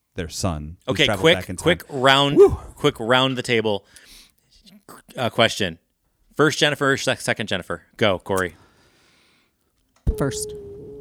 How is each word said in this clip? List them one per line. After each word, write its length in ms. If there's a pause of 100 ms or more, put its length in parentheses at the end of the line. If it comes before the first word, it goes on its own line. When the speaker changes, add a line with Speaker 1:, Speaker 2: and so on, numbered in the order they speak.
(140)
Speaker 1:
their 140
son, 580
who 60
Speaker 2:
Okay, 120
Speaker 1:
traveled 160
Speaker 2:
quick, 160
Speaker 1:
back 140
in 60
time. 60
Speaker 2:
quick 280
round, 460
Speaker 1:
Woo! 140 (260)
Speaker 2:
quick 220
round 380
the 60
table. 420 (1300)
Uh, 120
question. 500 (560)
First 240
Jennifer, 380
sec-, 240
second 280
Jennifer. 340 (160)
Go, 200
Corey. 360 (1600)
Speaker 3:
First. 380 (460)